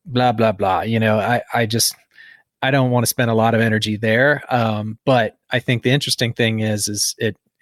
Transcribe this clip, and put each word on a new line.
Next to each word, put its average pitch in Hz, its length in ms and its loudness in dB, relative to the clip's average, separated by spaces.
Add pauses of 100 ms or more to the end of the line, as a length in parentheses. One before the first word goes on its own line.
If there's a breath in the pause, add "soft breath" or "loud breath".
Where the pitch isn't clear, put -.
blah, 123 260 0
blah, 110 200 2
blah. 95 300 -2
You 113 180 -2
know, 110 200 2
I, 113 240 0 (100)
I 120 140 0
just, 110 280 -2 (680 loud breath)
I 131 80 0
don't 131 200 2
wanna 120 140 2
spend 120 240 -2
a 113 60 0
lot 113 180 2
of 110 80 2
energy 107 340 0
there. 117 540 0
Um, 110 560 -2
but 120 320 2 (140)
I 127 80 -2
think 120 240 -2
the 123 80 2
interesting 131 420 -2
thing 110 260 0
is, 107 280 -2
is 104 320 -4
it, 113 180 -4 (240)